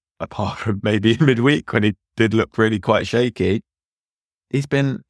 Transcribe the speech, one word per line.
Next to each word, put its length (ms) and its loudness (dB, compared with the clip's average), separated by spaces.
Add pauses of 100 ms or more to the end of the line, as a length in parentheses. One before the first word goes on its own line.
(220)
apart 380 -8
from 240 -4
maybe 340 2
<laughs> 40 -2
midweek 520 2
when 100 0
he 140 0 (200)
did 180 2
look 240 0
really 200 2
quite 280 0
shaky, 560 -2 (880)
he's 160 -2
been, 440 -2